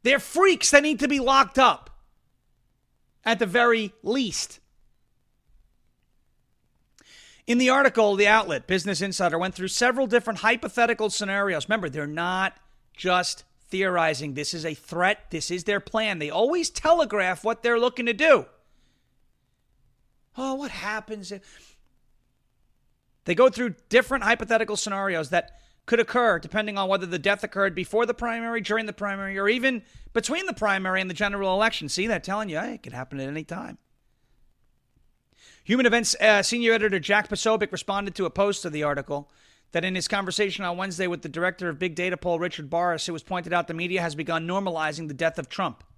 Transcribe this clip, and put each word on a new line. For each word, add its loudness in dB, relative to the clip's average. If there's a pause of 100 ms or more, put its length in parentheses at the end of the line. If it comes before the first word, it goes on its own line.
They're 4
freaks 2
that 8
need 0
to 0
be 2
locked 4
up, 4 (1300)
at 0
the 2
very 4 (120)
least. -2 (3000)
In 2
the 4
article, 4
The 6
Outlet, 2
Business -2
Insider 0
went -2
through -6
several 2
different 0
hypothetical 0
scenarios. -2
Remember, 0
they're -6
not -2 (400)
just 0 (260)
theorizing. 0
This -6
is -8
a -6
threat. -2
This -6
is -6
their 0
plan. -4
They -4
always 0
telegraph 2
what -2
they're 2
looking 0
to 0
do. 6 (1900)
Oh, -6
what -8
happens -10
if, -20 (1500)
they -2
go 6
through -4 (140)
different 2
hypothetical 0
scenarios -4
that -2 (240)
could 2
occur 2
depending -4
on 0
whether 0
the -6
death 0
occurred -2
before 0
the -4
primary, -6
during -2
the -10
primary, -8
or 0
even 0 (300)
between -2
the -4
primary 0
and -4
the -8
general -2
election. 0
See, -2
they're 0
telling -6
you, -4
hey, -6
it -16
could -16
happen -10
at -6
any -8
time. -12 (1900)
Human 2
Events, 2
uh, 6
senior 0
editor 2
Jack 0
Posobiec 0
responded -6
to -4
a -2
post -2
of -6
the -4
article -4 (420)
that -2
in -4
his -4
conversation -2
on -4
Wednesday -4
with -4
the -10
director -4
of -8
Big -4
Data -4
Poll, -2
Richard -8
Barris, -2
it -6
was -8
pointed -6
out 0
the -8
media -4
has -4
begun -4
normalizing -4
the -8
death -2
of -10
Trump. -6 (140)